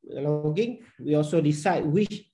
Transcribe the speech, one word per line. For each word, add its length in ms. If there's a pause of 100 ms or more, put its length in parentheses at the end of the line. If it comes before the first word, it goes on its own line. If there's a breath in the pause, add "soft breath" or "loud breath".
logging, 800 (140 loud breath)
we 160
also 260
decide 440
which 480